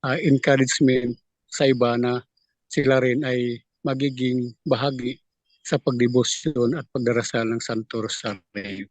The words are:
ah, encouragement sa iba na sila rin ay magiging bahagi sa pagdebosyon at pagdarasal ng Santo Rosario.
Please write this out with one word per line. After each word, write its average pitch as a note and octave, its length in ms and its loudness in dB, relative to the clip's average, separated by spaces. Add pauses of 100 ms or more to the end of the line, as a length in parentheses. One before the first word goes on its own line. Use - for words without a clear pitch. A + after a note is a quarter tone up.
ah, C3+ 140 0
encouragement C3 920 4 (360)
sa - 200 0
iba A#2+ 300 2
na B2 220 0 (460)
sila C3+ 320 2
rin B2+ 240 0
ay B2 380 -2 (240)
magiging B2+ 680 -2 (120)
bahagi C3 560 -2 (440)
sa D3+ 160 -2
pagdebosyon B2 960 0
at C3+ 120 -8
pagdarasal A#2 600 -2
ng A2+ 120 -2
Santo A2+ 440 -6
Rosario. G2+ 840 -8